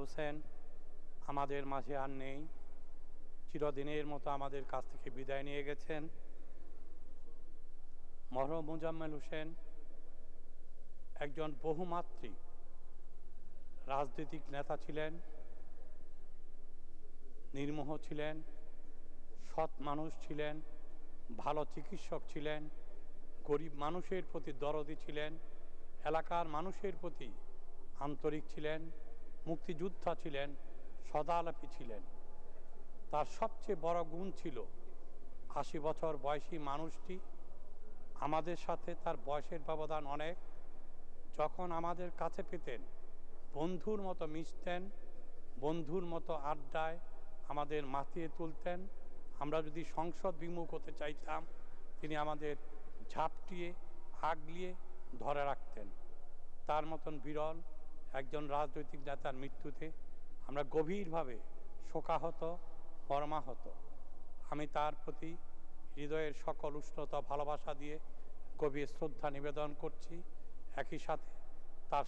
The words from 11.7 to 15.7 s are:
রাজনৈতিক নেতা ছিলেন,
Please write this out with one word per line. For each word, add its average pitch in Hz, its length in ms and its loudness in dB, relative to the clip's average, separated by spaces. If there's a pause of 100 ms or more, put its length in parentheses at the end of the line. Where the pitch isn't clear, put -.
রাজনৈতিক 147 500 0 (140)
নেতা 143 180 0 (100)
ছিলেন, 156 280 0 (2500)